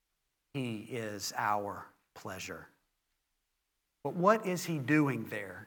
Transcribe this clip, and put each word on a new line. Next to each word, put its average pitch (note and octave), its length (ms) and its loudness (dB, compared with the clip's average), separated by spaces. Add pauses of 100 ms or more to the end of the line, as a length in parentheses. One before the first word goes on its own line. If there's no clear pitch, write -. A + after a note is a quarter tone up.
(540)
He A#2+ 340 -4
is G#2+ 480 -6
our G#2 480 0 (300)
pleasure. F#2 540 -12 (1400)
But C#3 100 -2
what G#3 320 6
is F3+ 180 0
he E3 140 0
doing C3+ 460 4
there, G2+ 420 -8